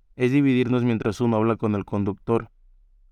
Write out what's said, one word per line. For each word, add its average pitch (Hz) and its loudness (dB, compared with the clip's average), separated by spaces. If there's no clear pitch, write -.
es 127 2
dividirnos 127 2
mientras 113 -2
uno 117 2
habla 113 2
con 107 -2
el 98 -4
conductor. 104 -4